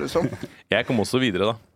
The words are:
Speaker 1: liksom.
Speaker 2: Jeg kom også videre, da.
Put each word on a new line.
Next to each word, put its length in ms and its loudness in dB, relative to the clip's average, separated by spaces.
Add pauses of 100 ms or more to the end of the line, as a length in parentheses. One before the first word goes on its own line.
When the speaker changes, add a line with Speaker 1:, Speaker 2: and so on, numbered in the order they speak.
Speaker 1:
liksom. 240 0 (420)
Speaker 2:
Jeg 160 2
kom 140 0
også 200 0
videre, 280 2
da. 80 -2 (200)